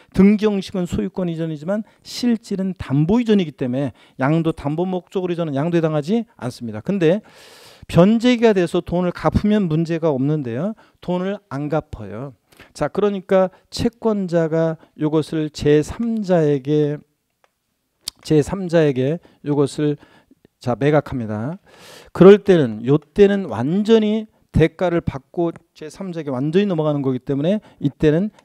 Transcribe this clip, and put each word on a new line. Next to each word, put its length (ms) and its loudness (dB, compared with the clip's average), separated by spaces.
등기 340 4
형식은 400 -4
소유권 420 -4
이전이지만 560 -6
실질은 720 -4
담보 440 0
이전이기 320 0
때문에 400 -4
양도 340 2
담보 320 -4
목적으로 480 -6
이전은 220 -6
양도에 260 0
당하지 440 -2
않습니다. 440 -10
근데 400 0
변제기가 680 4
돼서 280 0
돈을 320 -2
갚으면 560 0
문제가 420 0
없는데요. 640 -2
돈을 380 -6
안 200 -6
갚아요. 640 -8
자, 160 -4
그러니까 600 0
채권자가 1080 -2
요것을 520 -2
제삼자에게 1500 0
제삼자에게 920 0
이것을 520 -2
자, 160 -4
매각합니다. 840 -2
그럴 260 10
때는, 480 0
요 120 4
때는 460 2
완전히 800 0
대가를 500 0
받고 520 -6
제삼자에게 560 -12
완전히 360 0
넘어가는 360 0
거기 160 -2
때문에 420 -2
이때는 520 0